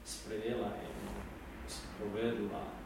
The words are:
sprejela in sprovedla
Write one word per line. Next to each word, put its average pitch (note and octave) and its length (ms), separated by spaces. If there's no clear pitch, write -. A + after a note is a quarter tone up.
sprejela - 640
in - 240
sprovedla G#2 960